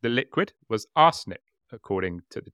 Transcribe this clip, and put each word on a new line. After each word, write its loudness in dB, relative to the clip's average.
The 0
liquid -2
was -4
arsenic, 2
according -4
to -12
the -16